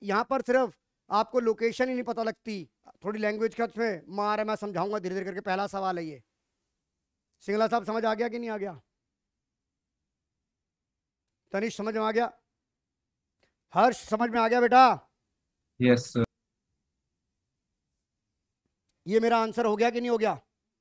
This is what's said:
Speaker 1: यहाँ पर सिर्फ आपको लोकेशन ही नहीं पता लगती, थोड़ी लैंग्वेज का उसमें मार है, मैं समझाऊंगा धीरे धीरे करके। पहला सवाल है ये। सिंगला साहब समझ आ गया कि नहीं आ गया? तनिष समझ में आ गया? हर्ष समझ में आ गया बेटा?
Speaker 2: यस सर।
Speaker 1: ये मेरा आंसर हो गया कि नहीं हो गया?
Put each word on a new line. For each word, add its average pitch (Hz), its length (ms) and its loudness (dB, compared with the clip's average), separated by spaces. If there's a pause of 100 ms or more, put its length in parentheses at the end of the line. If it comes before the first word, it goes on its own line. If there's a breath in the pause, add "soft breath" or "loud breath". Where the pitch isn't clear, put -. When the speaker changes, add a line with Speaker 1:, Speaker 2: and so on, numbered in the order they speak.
Speaker 1:
यहाँ 202 280 0
पर 269 120 0
सिर्फ 247 340 2 (340)
आपको 220 300 2
लोकेशन 226 480 0
ही 262 60 -4
नहीं 247 100 -4
पता 226 180 -4
लगती, 208 460 -8 (360)
थोड़ी 214 160 -6
लैंग्वेज 214 340 -2
का 233 100 -2
उसमें 214 380 -4 (140)
मार 208 220 0
है, 214 60 -2
मैं 214 120 -2
समझाऊंगा 202 420 -4
धीरे 180 160 -6
धीरे 196 120 -4
करके। 190 160 -8
पहला 185 260 -2
सवाल 190 300 -4
है 165 60 -8
ये। 147 180 -14 (1200)
सिंगला 208 260 0
साहब 226 160 0
समझ 220 200 -4
आ 220 100 2
गया 240 140 -4
कि 226 100 -8
नहीं 233 120 -8
आ 214 60 -6
गया? 190 240 -10 (2750)
तनिष 202 240 -4
समझ 208 180 -6
में 220 80 -2
आ 220 100 0
गया? 226 200 0 (1400)
हर्ष 220 320 2
समझ 226 260 -2
में 233 100 0
आ 226 80 2
गया 240 120 2
बेटा? 240 240 8 (960)
Speaker 2:
यस 123 280 4
सर। 117 160 0 (2750)
Speaker 1:
ये 214 140 2
मेरा 233 180 2
आंसर 226 280 0
हो 214 100 2
गया 233 140 2
कि 233 100 -4
नहीं 240 100 -4
हो 226 80 0
गया? 196 220 0 (400)